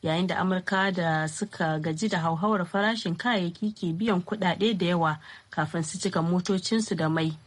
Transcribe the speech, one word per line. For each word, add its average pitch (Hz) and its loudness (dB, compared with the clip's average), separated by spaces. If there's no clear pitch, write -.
yayin 165 2
da 175 0
Amurka 190 2
da 165 0
suka 160 -2
gaji 160 -2
da 185 0
hauhawar 170 2
farashin 202 0
kayayyaki 208 -2
ke 170 -2
biyan 190 2
kuɗaɗe 202 0
da 180 2
yawa 165 2
kafin 160 -2
su 180 -8
cika 185 0
motocinsu 185 0
da 160 0
mai. 160 2